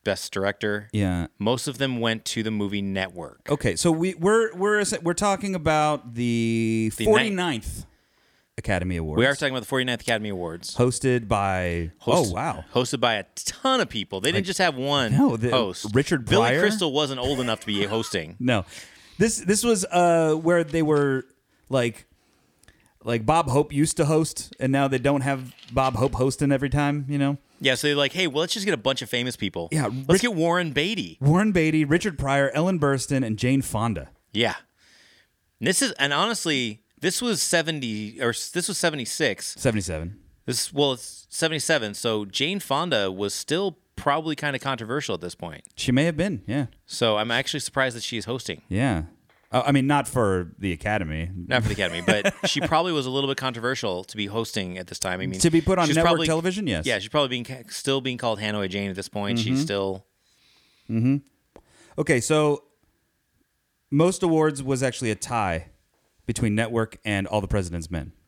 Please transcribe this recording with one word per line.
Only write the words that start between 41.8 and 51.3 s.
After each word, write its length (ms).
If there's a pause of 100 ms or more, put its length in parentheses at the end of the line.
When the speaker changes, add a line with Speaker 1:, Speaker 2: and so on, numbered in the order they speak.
Speaker 1:
so 320
Jane 340
Fonda 520
was 220
still 440 (180)
probably 400
kinda 240
controversial 560
at 60
this 140
point. 280 (120)
Speaker 2:
She 180
may 100
have 140
been, 280
yeah. 200 (200)
Speaker 1:
So 320
I'm 140
actually 300
surprised 340
that 80
she's 220
hosting. 420
Speaker 2:
Yeah. 360 (460)
Uh, 160
I 60
mean, 160
not 220
for 500
the 140
Academy. 600